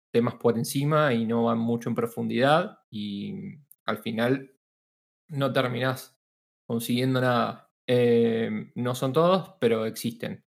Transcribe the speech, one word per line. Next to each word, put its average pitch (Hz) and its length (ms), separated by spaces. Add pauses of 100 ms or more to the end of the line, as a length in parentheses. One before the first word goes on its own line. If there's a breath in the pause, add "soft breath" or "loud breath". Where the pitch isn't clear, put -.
(140)
temas 117 220
por 117 240
encima 147 520
y 113 140
no 117 200
van 117 120
mucho 117 320
en 113 60
profundidad, 120 880 (100)
y 101 640 (280)
al 107 140
final 120 560 (760)
no 139 240
terminás 127 680 (480)
consiguiendo 123 520
nada. 120 520 (160)
Eh, 117 880
no 123 200
son 135 180
todos, 170 460
pero 113 260
existen. 110 600 (140)